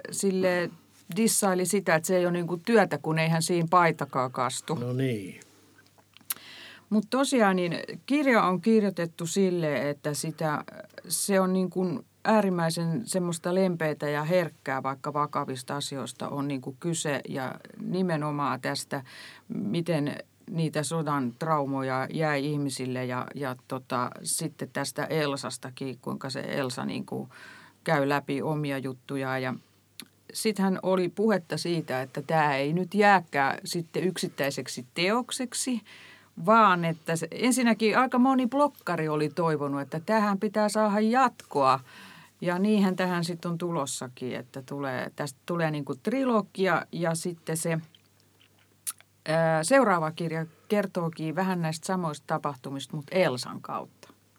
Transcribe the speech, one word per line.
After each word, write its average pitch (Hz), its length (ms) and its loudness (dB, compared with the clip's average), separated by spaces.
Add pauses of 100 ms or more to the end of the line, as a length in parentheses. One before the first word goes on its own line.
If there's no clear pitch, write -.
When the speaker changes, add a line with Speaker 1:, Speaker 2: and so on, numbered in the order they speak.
(100)
Speaker 1:
sille 185 600 0 (460)
dissaili 190 500 2
sitä, 180 280 2
että 160 120 2
se 190 100 2
ei 175 100 4
ole 175 60 2
niin 170 140 0
kuin 170 200 -6
työtä, 196 320 4
kun 160 200 -2
eihän 160 240 2
siinä 170 280 2
paitakaan 160 600 2
kastu. 131 420 -2
Speaker 2:
No 123 180 -4
niin. 123 480 -4 (1500)
Speaker 1:
Mut 208 200 2
tosiaan, 247 460 4
niin 175 220 0 (280)
kirja 269 360 4
on 180 180 4
kirjoitettu 185 640 2
sille, 165 640 2
että 147 240 -4
sitä, 151 500 -4 (440)
se 190 320 2
on 185 120 4
niin 185 180 2
kuin 180 300 -2 (280)
äärimmäisen 170 760 2
semmoista 175 500 -2
lempeätä 165 540 0
ja 147 160 -2
herkkää, 151 580 0
vaikka 135 300 -4
vakavista 143 640 -4
asioista 139 520 -8
on 143 200 -4
niinku 135 320 -6
kyse 160 480 -2
ja 131 260 -6 (280)
nimenomaan 147 800 -2
tästä, 143 420 -6 (460)
miten 151 680 -2 (340)
niitä 156 320 -2
sodan 143 560 -2
traumoja 135 760 0
jäi 151 340 0
ihmisille 131 580 -2
ja, 123 300 -4
ja 135 220 -6 (120)
tota, 127 420 -4 (120)
sitten 151 500 -6
tästä 139 320 -4
Elsastakin, 135 1000 -4
kuinka 139 280 -8
se 127 100 -8
Elsa 131 440 -4
niinku 131 440 -8 (560)
käy 143 240 2
läpi 143 340 -2
omia 147 360 -2
juttujaan. 131 640 -6
Ja 127 120 -4 (800)
sit - 260 -2
hän 190 240 2
oli 185 260 2
puhetta 196 480 0
siitä, 160 460 -2
että 135 200 -8
tää 151 340 2
ei 139 160 0
nyt 185 220 -2
jääkään 185 720 4
sitten 165 400 -4
yksittäiseksi 143 920 -4
teokseksi, 240 840 -2 (640)
vaan 202 380 6
että 165 320 -2
se, 160 140 -6
ensinnäkin 226 680 2
aika 254 200 2
moni 254 280 4
blokkari 226 640 0
oli 151 200 0
toivonut, 147 520 -2
että 139 200 -6
tähän 208 380 2
pitää 208 300 0
saada 214 320 2
jatkoa. 220 800 2 (600)
Ja 175 180 0
niinhän 196 380 4
tähän 180 280 0
sit 170 200 -6
on 170 140 -4
tulossakin, 135 800 -4
että 131 260 -12
tulee, 131 540 -6
tästä - 300 -8
tulee 170 240 0
niinku 147 240 -4
trilogia 214 1000 0
ja 165 220 0
sitten 165 420 -6
se, 165 220 -2 (1500)
ää, 160 380 2
seuraava 190 460 4
kirja 160 360 -4 (220)
kertookin 170 680 -2
vähän 185 280 0
näistä 160 240 -4
samoista 175 400 -4
tapahtumista, 139 720 -6
mut 143 140 -8
Elsan 151 500 0
kautta. - 480 -12 (300)